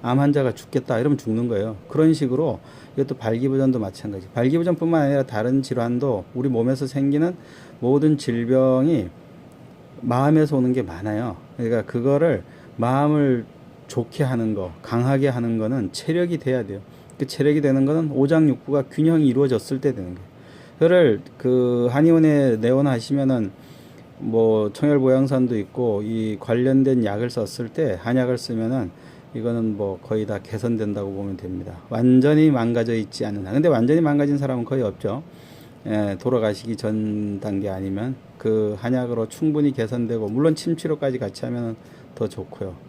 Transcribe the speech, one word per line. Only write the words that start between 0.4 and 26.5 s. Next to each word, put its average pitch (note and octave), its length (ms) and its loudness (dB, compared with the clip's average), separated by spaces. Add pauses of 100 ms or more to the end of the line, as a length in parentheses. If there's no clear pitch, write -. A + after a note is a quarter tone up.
죽겠다 B2+ 440 -4
이러면 C3+ 200 0
죽는 A#2 300 -4
거예요. A2 280 -4 (100)
그런 D#3+ 280 4
식으로 C3+ 440 -2 (360)
이것도 C3+ 240 -2
발기부전도 C3 640 0
마찬가지. G2 480 -10
발기부전뿐만 E3 760 0
아니라 C#3 220 2
다른 B2 360 0
질환도 A#2+ 640 -2 (100)
우리 B2+ 140 -2
몸에서 B2+ 380 0
생기는 C#3+ 500 0 (440)
모든 C#3+ 360 4
질병이 B2+ 920 2 (920)
마음에서 D3 560 2
오는 B2+ 160 2
게 B2 100 0
많아요. G2 540 -6 (220)
그러니까 A#2 240 -2
그거를 C#3 600 0 (340)
마음을 C3+ 640 2 (440)
좋게 - 360 -4
하는 A#2 300 -2
거, F#2 180 -6 (100)
강하게 C3+ 460 2
하는 A#2 300 -2
거는 A2 340 -2
체력이 F3 460 -2
돼야 B2+ 260 -2
돼요. G2+ 160 -10 (380)
그 C#3 80 -4
체력이 D3 340 2
되는 C3+ 240 2
거는 D#3 280 0
오장육부가 C#3 720 2
균형이 D#3 420 2
이루어졌을 C3 540 0
때 C3+ 140 0
되는 F2+ 200 -10
거예요. F2+ 140 -18 (500)
그거를 E3 420 6 (160)
그 B2 540 2
한의원에 D3 680 4
내원하시면은 B2+ 960 0 (680)
뭐 A2 540 2
청열보양산도 C3 840 2
있고 G#2+ 440 -2
이 A2 360 -4
관련된 C3 680 2